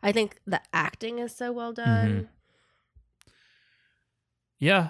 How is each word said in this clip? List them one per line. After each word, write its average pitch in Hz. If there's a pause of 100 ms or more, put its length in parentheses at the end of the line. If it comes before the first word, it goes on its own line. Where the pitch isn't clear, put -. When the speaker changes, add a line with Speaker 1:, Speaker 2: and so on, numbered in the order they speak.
Speaker 1:
I 202
think 208
the 185 (120)
acting 226
is 240
so 247
well 233
done. 226
Speaker 2:
Mm-hmm. 101 (2250)
Yeah, 165